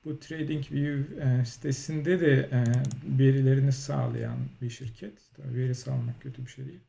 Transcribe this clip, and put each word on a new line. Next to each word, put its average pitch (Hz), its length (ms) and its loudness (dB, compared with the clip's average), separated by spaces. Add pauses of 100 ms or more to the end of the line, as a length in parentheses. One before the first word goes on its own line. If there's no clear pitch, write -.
Bu 151 160 -8
TradingView, 147 1040 -4
e, 127 220 2
sitesinde 151 720 -2
de, 143 320 4
e, 123 120 2 (560)
verilerini 135 520 6
sağlayan 120 680 -2 (220)
bir 123 80 -4
şirket. - 680 -14
Tabii 131 220 -8
veri 127 180 0
sağlamak 123 460 -4
kötü 127 240 -12
bir - 60 -16
şey - 140 -14
değil. 175 240 -16